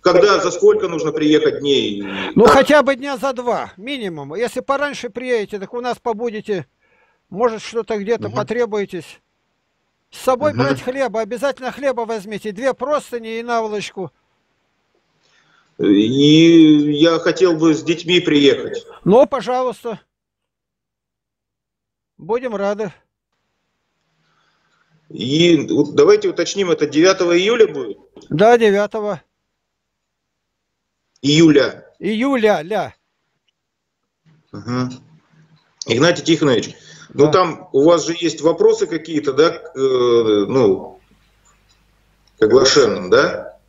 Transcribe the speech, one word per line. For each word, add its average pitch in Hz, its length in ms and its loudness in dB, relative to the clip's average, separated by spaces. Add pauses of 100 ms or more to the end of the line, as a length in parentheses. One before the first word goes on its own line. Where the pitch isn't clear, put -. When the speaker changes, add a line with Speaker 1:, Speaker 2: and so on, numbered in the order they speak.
Speaker 1:
Когда, 180 380 4
за 180 120 -2
сколько 196 380 2
нужно 156 240 -4
приехать 151 480 2
дней? 113 420 -2 (320)
Speaker 2:
Ну, 208 100 6
Speaker 1:
Как? - 80 6
Speaker 2:
хотя 277 300 4
бы 277 120 0
дня 269 220 -10
за 262 160 -4
два, 226 460 -6
минимум. 185 560 -10
Если 233 260 -6
пораньше 277 480 -6
приедете, 233 500 -6
так 190 140 -14
у 240 80 -10
нас 240 180 -6
побудете. 214 680 -6 (640)
Может, 220 320 -4
что-то 226 340 -8
где-то 208 320 -4
Speaker 1:
Мгм. - 80 -8
Speaker 2:
потребуетесь. 208 880 -6 (880)
С - 80 -20
собой 262 340 -2
Speaker 1:
Мгм. 240 100 -4
Speaker 2:
брать 277 200 -4
хлеба, 254 400 -6
обязательно 247 500 -8
хлеба 247 300 -4
возьмите. 214 500 -10
Две 240 220 -4
простыни 233 640 -6
и 233 40 -10
наволочку. 214 680 -6 (1700)
Speaker 1:
И 147 1120 4
я 160 260 2
хотел 175 380 0
бы 156 160 2
с 143 100 -2
детьми 165 380 -2
приехать. 143 680 0 (180)
Speaker 2:
Ну, 233 220 4
пожалуйста. 247 760 -6 (2250)
Будем 233 360 -6
рады. 202 380 -4 (2250)
Speaker 1:
И 156 640 0
вот 143 240 -2
давайте 196 340 4
уточним, 175 420 -4
это 151 160 0
девятого 175 500 2
июля 214 300 2
будет? 135 320 -8 (300)
Speaker 2:
Да, 220 300 4
девятого. 208 640 -2 (2000)
Speaker 1:
Июля. 143 760 4
Speaker 2:
Июля, 220 640 0
ля. 170 320 -6 (1600)
Speaker 1:
Мгм. 120 380 -6 (960)
Игнатий 165 380 0
Тихонович, 147 500 0 (400)
ну 139 120 4
Speaker 2:
Да. 151 60 0
Speaker 1:
там 175 400 0
у 135 120 4
вас 165 220 4
же 165 120 -4
есть 165 240 -4
вопросы 202 440 2
какие-то, 156 460 -6
да, 147 180 2
к, - 260 -14
э, 120 680 2
ну, 110 540 0 (1400)
к - 40 2
оглашенным, 107 680 2
да? 147 480 0 (100)